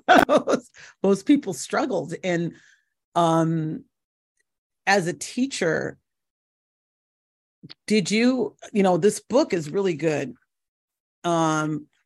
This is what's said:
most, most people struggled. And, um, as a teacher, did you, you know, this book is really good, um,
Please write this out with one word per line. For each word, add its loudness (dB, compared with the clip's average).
most, 0
most 2
people 2
struggled. -4
And, -2
um, 0
as 2
a -4
teacher, -4
did 0
you, 0
you 2
know, 4
this 2
book 0
is -4
really -2
good, -4
um, -2